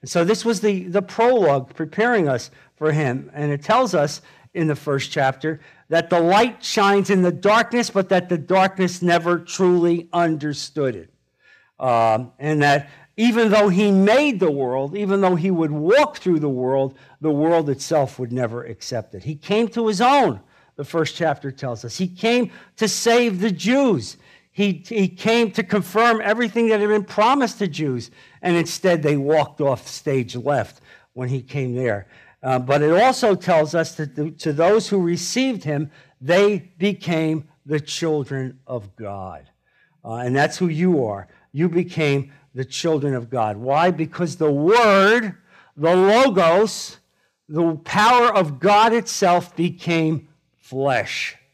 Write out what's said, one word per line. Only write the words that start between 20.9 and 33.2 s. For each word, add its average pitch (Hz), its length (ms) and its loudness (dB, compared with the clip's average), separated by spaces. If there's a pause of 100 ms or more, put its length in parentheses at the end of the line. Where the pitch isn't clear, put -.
chapter 143 340 -4
tells 127 340 -10
us. 113 140 -12
He 190 80 -2
came 226 460 -2 (240)
to 220 100 -2
save 226 540 0
the 214 100 0
Jews. 190 680 0 (360)
He, 190 360 -2
he 202 200 0
came 226 440 0
to - 100 -4
confirm 214 600 0
everything 226 460 0
that 214 120 2
had 208 80 0
been 214 160 2
promised 247 540 0
to 202 100 -2
Jews, 143 420 -6 (320)
and 175 140 2
instead 170 460 0
they 147 140 2
walked 143 440 0
off 139 260 -2
stage 131 500 -6
left 123 440 -4 (320)
when 127 160 -8
he 131 140 -6
came 127 320 -6
there. 113 320 -4 (360)
Uh, 131 160 -2
but 139 240 0
it 151 100 4
also 226 420 4